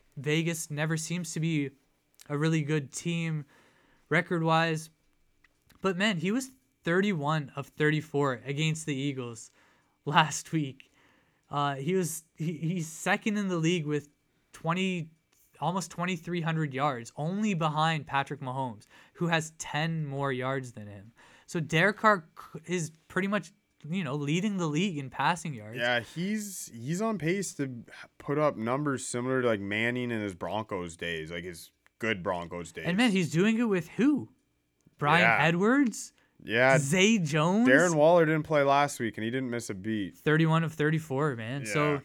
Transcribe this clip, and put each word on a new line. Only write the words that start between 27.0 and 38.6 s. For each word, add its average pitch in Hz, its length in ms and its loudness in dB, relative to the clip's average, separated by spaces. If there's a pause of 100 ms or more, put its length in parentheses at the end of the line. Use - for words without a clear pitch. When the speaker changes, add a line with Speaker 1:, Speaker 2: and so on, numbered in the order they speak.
Speaker 2:
on 220 160 -2
pace 175 360 -2
to 135 160 -4 (480)
put 143 200 -4
up 151 180 2
numbers 127 500 -2
similar 127 360 0
to, 123 60 4
like, 107 120 2
Manning 117 500 -2
in 113 120 -2
his 98 120 -4
Broncos 90 640 -6
days, 82 340 -6
like, 87 140 -8
his 87 260 -14 (280)
good 110 240 -2
Broncos 87 500 -6
days. - 140 -8
Speaker 1:
And, 175 100 -2
man, 240 140 2
he's 185 200 0
doing 208 280 2
it 240 60 0
with 190 240 -2
who? 247 420 0 (640)
Bryan 151 260 4
Speaker 2:
Yeah. 113 240 6
Speaker 1:
Edwards? 214 680 2 (280)
Speaker 2:
Yeah. 127 360 6
Speaker 1:
Zay 185 400 4
Jones? 170 500 2
Speaker 2:
Darren 170 280 8
Waller 165 280 8
didn't 156 200 2
play 151 180 2